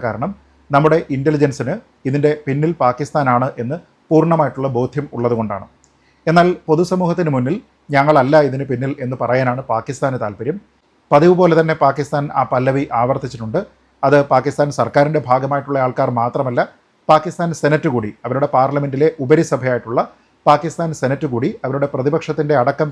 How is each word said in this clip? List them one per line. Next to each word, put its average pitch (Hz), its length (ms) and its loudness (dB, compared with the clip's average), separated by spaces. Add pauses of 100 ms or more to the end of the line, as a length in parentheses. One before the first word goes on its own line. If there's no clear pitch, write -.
കാരണം 117 260 -4 (440)
നമ്മുടെ 151 240 4 (160)
ഇൻ്റലിജൻസിന് 139 600 0 (340)
ഇതിൻ്റെ 143 220 2 (160)
പിന്നിൽ 147 260 -2 (100)
പാകിസ്ഥാനാണ് 127 680 0 (140)
എന്ന് 127 140 -6 (340)
പൂർണ്ണമായിട്ടുള്ള 156 680 2
ബോധ്യം 135 300 -4 (100)
ഉള്ളതുകൊണ്ടാണ്. 113 500 -4 (640)
എന്നാൽ 170 180 6 (200)
പൊതുസമൂഹത്തിന് 175 680 0
മുന്നിൽ 131 220 -2 (400)
ഞങ്ങളല്ല 143 520 4
ഇതിന് 131 220 -4
പിന്നിൽ 131 240 -4 (120)
എന്ന് 127 160 -8
പറയാനാണ് 123 500 0
പാകിസ്ഥാന് 127 520 -4
താല്പര്യം. 110 320 -6 (540)
പതിവ് 170 300 6
പോലെ 170 200 6
തന്നെ 160 240 0
പാകിസ്ഥാൻ 143 420 0 (140)
ആ 131 120 0
പല്ലവി 135 340 0 (160)
ആവർത്തിച്ചിട്ടുണ്ട്. 123 580 -4 (460)
അത് 139 120 6 (140)
പാകിസ്ഥാൻ 143 380 0 (100)
സർക്കാരിൻ്റെ 143 480 0
ഭാഗമായിട്ടുള്ള 135 580 -2
ആൾക്കാർ 131 240 -2 (120)
മാത്രമല്ല, 127 400 -2 (480)
പാകിസ്ഥാൻ 165 400 2 (100)
സെനറ്റ് 151 360 0
കൂടി, 104 160 -4 (140)
അവരുടെ 131 300 -2
പാർലമെൻറ്റിലെ 139 540 2 (160)
ഉപരിസഭയായിട്ടുള്ള 127 760 0 (480)
പാകിസ്ഥാൻ 160 500 0
സെനറ്റ് 135 340 -2
കൂടി 120 160 -2 (160)
അവരുടെ 135 280 -2
പ്രതിപക്ഷത്തിൻ്റെ 147 680 -2
അടക്കം 143 320 0